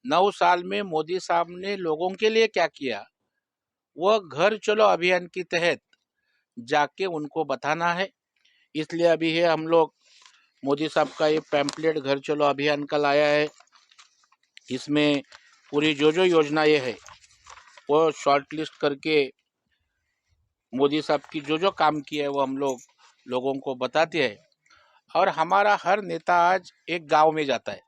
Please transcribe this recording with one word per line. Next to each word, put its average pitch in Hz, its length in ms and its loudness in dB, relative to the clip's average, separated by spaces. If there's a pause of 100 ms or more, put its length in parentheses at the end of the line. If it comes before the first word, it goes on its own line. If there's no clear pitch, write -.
नौ 175 280 2
साल 180 320 2
में 196 200 -6
मोदी 165 360 -4
साहब 170 380 -2
ने 196 200 -8
लोगों 170 360 -4
के 214 160 0
लिए 220 180 2
क्या 175 200 0
किया, 117 360 -8 (920)
वह 202 220 2
घर 180 400 -2
चलो 214 260 0
अभियान 180 420 2
के 180 180 -10
तहत 170 360 -2 (760)
जाके 147 520 -2
उनको 156 360 -6
बताना 151 500 -4
है। 190 140 -4 (680)
इसलिए 165 320 -2
अभी 160 260 2
है 170 140 2
हम 160 220 0
लोग 165 240 4 (720)
मोदी 143 260 -2
साहब 151 200 0 (100)
का 156 80 2
ये 156 140 2 (120)
पैम्फलेट 156 460 -2
घर 139 200 -2
चलो 147 260 -2
अभियान 147 400 0
का 151 120 -4
लाया 147 300 2
है। 147 200 2 (1200)
इसमें 147 520 0 (500)
पूरी 151 220 0
जो 151 180 4
जो 185 120 2
योजना 156 400 2
ये 151 140 6
है 127 140 -4 (1000)
वो 156 240 4
शॉर्टलिस्ट 143 680 -2
करके 147 420 0 (1500)
मोदी 143 300 0
साहब 147 180 -2 (120)
की 156 80 -8
जो 151 180 -4
जो 190 140 2
काम 151 280 0
किया 147 220 -8
है 143 60 -4
वो 139 140 -2
हम 135 160 -4
लोग 135 220 -4 (460)
लोगों 127 320 -2
को 135 180 -8
बताते 156 460 -2
हैं। 104 140 -2 (760)
और 185 160 2
हमारा 185 520 2
हर 202 200 0
नेता 175 320 -4 (140)
आज 185 240 -2 (160)
एक 165 200 -6
गांव 156 240 6
में 156 120 -2
जाता 117 280 -4
है। 92 160 -14